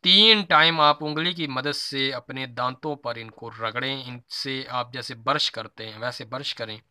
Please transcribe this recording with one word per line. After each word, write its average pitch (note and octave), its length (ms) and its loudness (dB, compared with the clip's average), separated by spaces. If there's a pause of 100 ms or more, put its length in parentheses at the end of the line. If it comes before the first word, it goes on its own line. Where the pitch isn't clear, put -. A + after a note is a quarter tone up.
तीन G#3 400 8
टाइम E3 380 4
आप D3 220 6
उंगली D#3 320 -2
की E3 120 -4
मदद C3+ 260 -4
से C3+ 400 -4
अपने C3 340 -8
दांतों B2+ 500 -6
पर A#2 220 -8
इनको A2+ 300 -14
रगड़ें। B2 580 -4
इनसे C3 580 -8
आप B2 280 -4
जैसे B2+ 220 -10
ब्रश C3 340 0
करते A2 380 -10
हैं, G#2+ 120 -14
वैसे B2 260 -6
ब्रश B2+ 280 -8
करें A2 280 -10 (100)